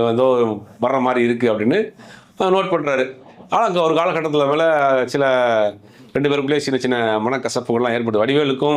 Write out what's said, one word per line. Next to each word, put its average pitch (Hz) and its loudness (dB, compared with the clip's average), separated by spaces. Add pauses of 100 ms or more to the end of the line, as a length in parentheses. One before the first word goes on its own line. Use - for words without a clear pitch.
(120)
ஏதோ 123 2 (560)
வர்ற 131 0
மாதிரி 123 2
இருக்கு 120 0
அப்படின்னு 110 0 (760)
நோட் 185 0
பண்றாரு. 143 0 (440)
ஆனா 202 0
அங்க 180 0
ஒரு 160 2
காலகட்டத்துல 156 0
மேல 151 2 (420)
சில 139 -2 (880)
ரெண்டு 139 0
பேருக்குள்ளேயே 143 -2
சின்ன 135 -2
சின்ன 127 0 (220)
மனக்கசப்புகள்லாம் 120 -2
ஏற்படுது. 117 0
வடிவேலுக்கும் 139 0